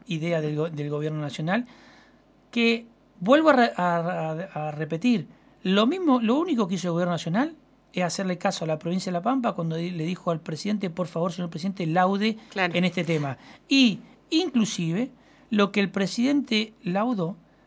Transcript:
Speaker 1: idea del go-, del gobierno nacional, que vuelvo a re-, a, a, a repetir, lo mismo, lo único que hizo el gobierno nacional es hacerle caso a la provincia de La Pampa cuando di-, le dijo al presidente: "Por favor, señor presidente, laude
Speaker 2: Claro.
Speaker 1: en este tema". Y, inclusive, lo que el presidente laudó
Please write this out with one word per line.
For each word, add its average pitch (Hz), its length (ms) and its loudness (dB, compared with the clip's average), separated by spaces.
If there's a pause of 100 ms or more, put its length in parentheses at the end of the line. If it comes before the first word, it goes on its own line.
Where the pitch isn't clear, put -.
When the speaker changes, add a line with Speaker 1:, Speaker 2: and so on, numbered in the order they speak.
Speaker 1:
idea 165 360 -2
del 151 140 -2
go-, 160 140 -2
del 147 200 -6
gobierno 151 300 -4
nacional, 165 460 -2 (840)
que 233 340 2 (340)
vuelvo 294 300 6
a - 20 8
re-, 240 240 4
a, 175 200 2 (580)
a, 151 140 -4
a - 20 -4
repetir, 160 560 0 (360)
lo 202 240 4
mismo, 302 340 2
lo 226 160 2
único 294 320 0
que 190 80 -2
hizo 175 120 -4
el 170 40 0
gobierno 175 220 0
nacional 214 420 -2 (360)
es 180 120 -2
hacerle 180 340 -4
caso 185 260 -2
a 160 40 -4
la 156 100 -2
provincia 180 320 -4
de 180 80 -4
La 170 40 -4
Pampa 233 320 0
cuando 165 220 -4
di-, 170 140 -4
le 165 140 -4
dijo 175 260 -4
al 160 100 -2
presidente: 196 500 -4
"Por 170 180 -4
favor, 170 240 -2
señor 175 180 -6
presidente, 185 360 -4
laude 196 500 2 (140)
Speaker 2:
Claro. 180 240 0
Speaker 1:
en 175 100 2
este 180 200 0
tema". 147 320 -2 (320)
Y, 254 320 4 (300)
inclusive, 233 800 0 (400)
lo 202 220 2
que 208 80 2
el 196 100 2
presidente 220 840 0 (100)
laudó 196 540 -2 (300)